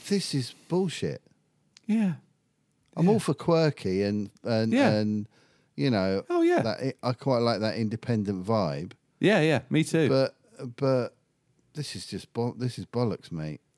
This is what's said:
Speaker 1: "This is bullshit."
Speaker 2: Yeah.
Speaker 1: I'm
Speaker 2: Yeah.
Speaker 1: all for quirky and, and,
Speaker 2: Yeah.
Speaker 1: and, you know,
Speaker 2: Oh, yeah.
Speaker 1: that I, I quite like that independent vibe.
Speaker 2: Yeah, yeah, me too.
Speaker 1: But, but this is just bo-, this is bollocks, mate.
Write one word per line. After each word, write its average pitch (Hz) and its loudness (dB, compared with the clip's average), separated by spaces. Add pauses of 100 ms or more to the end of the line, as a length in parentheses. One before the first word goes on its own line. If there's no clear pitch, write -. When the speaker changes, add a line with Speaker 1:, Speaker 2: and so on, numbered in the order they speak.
Speaker 1:
"This 196 -2
is 127 -4 (140)
bullshit." 160 -4 (640)
Speaker 2:
Yeah. 208 0 (800)
Speaker 1:
I'm 165 2
Speaker 2:
Yeah. 185 6
Speaker 1:
all 156 4
for - 0
quirky 139 0
and, 101 -2 (140)
and, 113 0
Speaker 2:
Yeah. 262 6
Speaker 1:
and, 107 0 (480)
you 143 0
know, 95 2
Speaker 2:
Oh, 349 2
yeah. 339 4
Speaker 1:
that 110 -2
I, - -4
I 123 -2
quite 127 0
like 117 2
that 107 0
independent 104 -2
vibe. 87 0 (280)
Speaker 2:
Yeah, 190 4
yeah, 151 2
me 151 2
too. 160 2
Speaker 1:
But, 135 2 (400)
but 131 0 (580)
this 147 -10
is 92 -12
just - -12
bo-, 120 -4
this 123 -6
is 95 -10
bollocks, 117 -4
mate. 78 -8 (160)